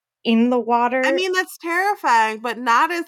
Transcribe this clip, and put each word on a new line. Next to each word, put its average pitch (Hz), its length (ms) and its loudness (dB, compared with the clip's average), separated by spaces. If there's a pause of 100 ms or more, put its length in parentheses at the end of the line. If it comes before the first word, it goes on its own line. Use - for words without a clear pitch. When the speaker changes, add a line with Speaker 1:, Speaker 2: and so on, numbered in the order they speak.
(240)
Speaker 1:
in 233 280 2
the 254 80 0
water? 240 440 0
Speaker 2:
I 262 80 0
mean, 370 220 -2
that's 370 240 -4
terrifying, 339 840 0
but 226 200 -6
not 254 320 2
as 339 160 -4